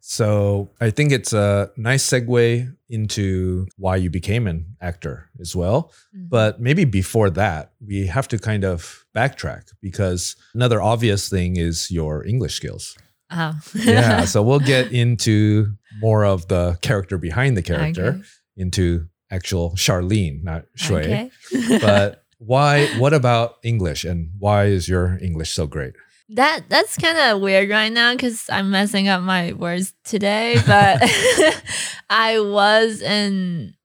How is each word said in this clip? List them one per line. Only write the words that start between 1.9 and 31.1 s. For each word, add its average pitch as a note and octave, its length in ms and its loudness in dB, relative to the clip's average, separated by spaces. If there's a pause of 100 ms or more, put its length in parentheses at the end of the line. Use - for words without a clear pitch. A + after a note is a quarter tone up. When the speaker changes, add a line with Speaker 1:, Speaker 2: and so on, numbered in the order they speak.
Speaker 1:
segue A#2+ 680 2 (140)
into F#2+ 760 -2 (100)
why F#2 200 0
you F#2 140 0
became G2 380 -2
an E2 320 -8
actor D#2 500 -10 (100)
as E2+ 140 -12
well. F#2+ 380 -2 (240)
Speaker 2:
Mm-hmm. F#3 120 -16
Speaker 1:
But A2 320 0
maybe D3+ 260 2
before G2 440 2
that, E2+ 420 -4 (140)
we G2 200 -4
have G#2+ 220 -2
to A#2 100 -4
kind G#2+ 260 -2
of F2 400 -6 (120)
backtrack A2 560 -6 (100)
because F#2 540 -4 (180)
another A#2+ 280 2
obvious A2 460 0
thing F2+ 280 0
is E2+ 340 -4
your D#2 360 -4
English G2 300 -4
skills. - 400 -12 (340)
Speaker 2:
Oh. D#3+ 360 -6
<laughs> - 80 -20
Speaker 1:
Yeah, G#3 500 4
so - 180 2
we'll C3 180 4
get B2+ 320 2
into G#2+ 800 2 (280)
more G#2+ 240 4
of F#2 240 0
the F2 340 0
character G2 360 -2
behind A2+ 380 0
the F2+ 60 -2
character E2+ 460 -2
Speaker 2:
Okay. F#3 140 -4 (340)
Speaker 1:
into F2 520 -2 (220)
actual F2+ 460 -4
Charlene, F2+ 680 0
not E2 220 -8 (100)
Shui. E2 260 -2
Speaker 2:
Okay. B3 280 -4 (220)
<laughs> A#3 280 0
Speaker 1:
But G#2 440 2 (140)
why, C#3+ 480 2 (120)
what C#3 160 4
about A#2+ 500 2
English G2 400 -2
and E2 340 -4
why G2+ 280 4
is F#2 220 2
your F2+ 320 0
English D#2+ 320 -6
so D#2+ 140 -4
great? C#2+ 280 -8 (360)
Speaker 2:
That, C#4 380 0
that's E4+ 280 0
kinda D4+ 420 2
weird G3 320 2
right G#3+ 220 0
now A#3+ 240 2
'cause B3 340 -4
I'm G3 200 -2
messing G3 380 0
up F#3 140 0
my F3+ 320 -2
words F3 400 -6 (100)
today, G#3+ 520 -2 (100)
but G3+ 360 6
Speaker 1:
<laughs> D#4+ 600 2 (280)